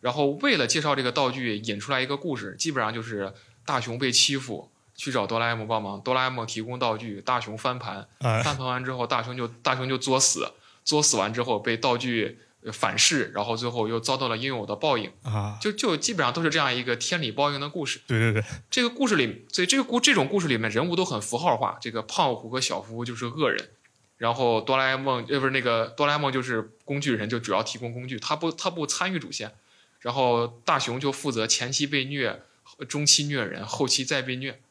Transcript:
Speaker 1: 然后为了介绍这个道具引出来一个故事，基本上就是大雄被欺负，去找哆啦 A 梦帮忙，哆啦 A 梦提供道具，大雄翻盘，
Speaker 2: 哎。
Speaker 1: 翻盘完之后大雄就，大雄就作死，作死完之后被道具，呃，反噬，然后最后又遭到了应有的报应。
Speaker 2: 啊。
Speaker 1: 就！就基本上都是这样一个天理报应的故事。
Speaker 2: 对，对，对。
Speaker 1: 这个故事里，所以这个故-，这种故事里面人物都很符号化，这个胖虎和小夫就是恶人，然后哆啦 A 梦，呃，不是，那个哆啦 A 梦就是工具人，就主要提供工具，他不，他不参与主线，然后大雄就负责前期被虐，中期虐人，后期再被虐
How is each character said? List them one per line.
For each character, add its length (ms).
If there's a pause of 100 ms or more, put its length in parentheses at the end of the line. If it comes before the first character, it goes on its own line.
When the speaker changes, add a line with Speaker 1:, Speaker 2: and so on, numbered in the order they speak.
Speaker 1:
然 120
后 140 (140)
为 160
了 100
介 140
绍 120
这 80
个 100
道 200
具 240
引 240
出 120
来 100
一 40
个 120
故 180
事， 240
基 120
本 120
上 100
就 80
是 320 (320)
大 140
雄 180
被 140
欺 260
负， 320 (260)
去 180
找 120
哆 140
啦 120
A 40
梦 100
帮 160
忙， 200
哆 120
啦 140
A 20
梦 160
提 160
供 160
道 200
具， 240
大 180
雄 180
翻 220
盘， 260 (140)
Speaker 2:
哎。 240
Speaker 1:
翻 140
盘 80
完 180
之 80
后 160
大 160
雄 140
就， 100
大 300
雄 100
就 100
作 220
死， 320 (320)
作 180
死 140
完 180
之 80
后 160
被 200
道 200
具， 400 (280)
呃， 60
反 260
噬， 360
然 120
后 100
最 140
后 180
又 100
遭 200
到 100
了 100
应 100
有 180
的 100
报 220
应。 120 (140)
Speaker 2:
啊。 380
Speaker 1:
就！ 100
就 240
基 180
本 80
上 120
都 100
是 60
这 100
样 160
一 80
个 140
天 240
理 100
报 200
应 100
的 80
故 160
事。 200
Speaker 2:
对， 140
对， 220
对。 20 (260)
Speaker 1:
这 140
个 60
故 180
事 80
里， 380
所 100
以 20
这 120
个 80
故-， 160
这 120
种 140
故 100
事 120
里 80
面 120
人 160
物 120
都 80
很 160
符 160
号 180
化， 240
这 100
个 120
胖 340
虎 140
和 100
小 220
夫 240
就 100
是 100
恶 240
人， 200 (480)
然 180
后 240
哆 160
啦 160
A 60
梦， 320
呃， 100
不 60
是， 60
那 100
个 240 (100)
哆 100
啦 100
A 20
梦 120
就 120
是 320 (100)
工 160
具 140
人， 160
就 100
主 140
要 100
提 140
供 160
工 120
具， 140
他 160
不， 160
他 180
不 160
参 280
与 60
主 120
线， 220 (460)
然 140
后 520
大 140
雄 200
就 120
负 200
责 160
前 240
期 160
被 180
虐， 380 (440)
中 180
期 200
虐 180
人， 220
后 220
期 180
再 160
被 160
虐 340